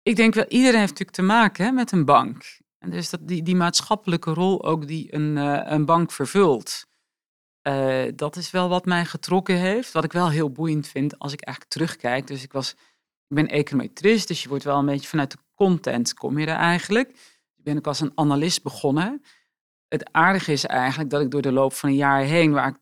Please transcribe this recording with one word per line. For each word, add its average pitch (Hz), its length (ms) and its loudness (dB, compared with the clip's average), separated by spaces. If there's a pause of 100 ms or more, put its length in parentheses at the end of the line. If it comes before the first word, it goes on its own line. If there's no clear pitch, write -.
Ik 226 140 0
denk 226 180 4
wel, 220 140 2
iedereen 247 320 4
heeft 202 120 2
natuurlijk - 260 -10
te - 40 -2
maken, 202 440 2
hè, 240 60 0
met 254 200 -2
een 170 140 2
bank. 127 540 0 (200)
En 180 100 -12
dus 175 200 -8
dat, 175 180 -10
die, 165 160 -4
die 180 120 0
maatschappelijke 170 800 0
rol 180 320 2
ook 156 220 0
die 156 280 -8
een, 151 220 0
eh, 143 240 0 (100)
een 151 140 2
bank 170 260 2
vervult. 143 720 0 (760)
Eh, 135 420 0 (120)
dat 151 200 -6
is 175 160 -12
wel 180 180 0
wat 180 160 0
mij 175 200 0
getrokken 180 520 -2
heeft. 190 340 -2
Wat 160 120 0
ik 160 100 -4
wel 175 160 2
heel 151 220 0
boeiend 151 360 -4
vind 143 320 -4
als 143 140 -10
ik 147 80 -14
eigenlijk - 340 -14
terugkijk. 135 520 -4
Dus 139 160 -12
ik 135 100 -20
was, 135 160 -4 (580)
ik 143 80 -8
ben 156 120 2
econometrist, 147 800 0
dus - 160 -6
je 123 60 -14
wordt 139 140 -6
wel 143 140 0
een 139 80 2
beetje 139 240 -2
vanuit 143 220 -2
de - 60 -16 (180)
content 139 580 0
kom - 260 -4
je 156 60 -2
er 160 100 -4
eigenlijk. 175 540 0 (480)
Ik - 60 -20
ben 147 140 -2
ook 147 100 -4
als 143 120 -4
een 147 160 -4
analist 147 480 0
begonnen. 165 580 -2 (680)
Het - 260 -6
aardige 175 380 4
is 139 140 0
eigenlijk 135 440 -2
dat 143 120 0
ik 131 100 -2
door 143 100 -2
de 135 100 0
loop 135 220 2
van - 160 -4
een 139 60 2
jaar 139 260 4
heen, 156 300 4
waar 135 160 2
ik 139 140 -4